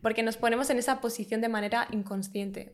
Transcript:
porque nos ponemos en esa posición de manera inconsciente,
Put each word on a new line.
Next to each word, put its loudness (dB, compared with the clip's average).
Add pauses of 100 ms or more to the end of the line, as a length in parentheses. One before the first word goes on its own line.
porque 0
nos 0
ponemos 2
en 2
esa 2
posición -2
de 2
manera 0
inconsciente, -4